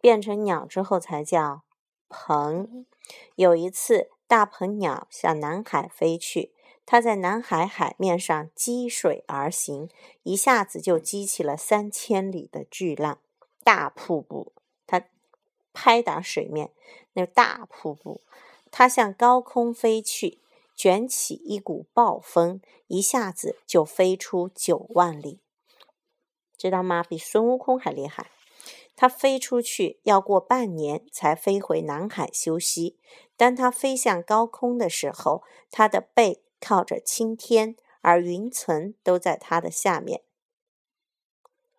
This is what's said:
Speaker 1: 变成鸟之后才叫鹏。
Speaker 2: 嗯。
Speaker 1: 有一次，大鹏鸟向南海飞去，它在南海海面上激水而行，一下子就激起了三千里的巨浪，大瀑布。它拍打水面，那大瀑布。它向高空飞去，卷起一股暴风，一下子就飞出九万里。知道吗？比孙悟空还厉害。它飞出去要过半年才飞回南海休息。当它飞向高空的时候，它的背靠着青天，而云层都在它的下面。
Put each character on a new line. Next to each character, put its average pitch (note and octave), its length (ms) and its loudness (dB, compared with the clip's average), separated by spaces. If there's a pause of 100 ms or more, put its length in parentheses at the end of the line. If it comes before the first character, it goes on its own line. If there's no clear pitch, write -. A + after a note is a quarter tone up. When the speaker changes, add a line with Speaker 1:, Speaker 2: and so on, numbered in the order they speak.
Speaker 1:
变 A3+ 180 8
成 G#3 240 -4
鸟 E3+ 220 -2
之 - 160 -6
后 G3 180 -2
才 D3+ 240 -6
叫 D3+ 380 -2 (460)
鹏。 D#3 680 -4
Speaker 2:
嗯。 B3+ 120 -18 (500)
Speaker 1:
有 F3+ 200 6
一 E3+ 140 -4
次， - 400 0 (160)
大 A3+ 180 4
鹏 G#3 360 -4
鸟 D#3 320 -4
向 D#3+ 280 -2
南 D#3+ 240 -6
海 D3 240 -4
飞 E3 300 -2
去， - 380 -8 (320)
它 A#3+ 120 6
在 A3+ 180 2
南 F#3+ 220 -2
海 F3+ 280 0
海 - 320 -4
面 F3+ 200 0
上 D#3+ 360 -4
激 A#3+ 340 -4
水 - 380 -2
而 C#3+ 240 -4
行， D3 360 -8 (360)
一 - 120 -4
下 A3 280 4
子 F3 180 -8
就 F3 160 2
激 G3+ 260 -6
起 F#3+ 200 -6
了 D3 120 -2
三 G#3 360 0
千 G3 400 -2
里 F3+ 200 -10
的 - 120 -10
巨 E3+ 320 -6
浪， D3 240 -4 (440)
大 E3+ 280 4
瀑 - 280 -4
布。 - 340 -12 (340)
它 - 160 -2 (680)
拍 A#3 300 4
打 E3 180 -4
水 - 280 -6
面， D3+ 240 -8 (420)
那 F#3 100 -2
大 A3+ 440 0
瀑 - 260 -8
布。 D3+ 280 -16 (500)
它 B3+ 180 8
向 A3 240 2
高 B3 260 6
空 A#3+ 320 -2
飞 A3+ 300 0
去， - 380 -6 (360)
卷 G3+ 320 2
起 - 280 -6
一 G3+ 240 -8
股 F3+ 340 -8
暴 A#3 260 2
风， F3 420 0 (260)
一 F3+ 120 -2
下 G3+ 320 -2
子 - 260 -8 (100)
就 D#3+ 180 4
飞 F#3 320 2
出 F3+ 320 -6
九 - 400 -2
万 E3 320 2
里。 D#3 180 -14 (1160)
知 F#3 140 -2
道 F#3 100 0
吗？ F3+ 260 -2
比 E3+ 120 -8
孙 A3 260 0
悟 B3 100 2
空 B3+ 220 0
还 B3+ 140 -4
厉 C#3+ 160 -8
害。 - 240 -14 (640)
它 B3+ 120 6
飞 C4 300 2
出 B3 240 -2
去 G3 440 -4
要 G3+ 140 6
过 G3 200 2
半 A3 360 0
年 D3+ 360 -4
才 D#3 240 0
飞 G3 260 0
回 D#3+ 220 -2
南 D#3 260 -6
海 F3 240 -6
休 D#3+ 240 -2
息。 - 400 -4 (380)
当 B3 200 4
它 B3+ 140 2
飞 C4+ 260 -2
向 A3+ 280 0
高 A3 240 2
空 B3 280 -4
的 A3+ 140 0
时 C#3+ 220 -4
候， - 320 -2 (260)
它 A3 180 4
的 G3 140 0
背 - 400 0 (180)
靠 F#3+ 240 0
着 - 160 -6
青 A3+ 380 -6
天， A3+ 380 0 (260)
而 E3+ 180 6
云 F3 300 -4
层 F3+ 540 -4
都 F3+ 160 2
在 E3+ 180 -2
它 E3+ 240 -2
的 E3+ 80 -8
下 E3+ 300 -2
面。 - 240 -8 (1600)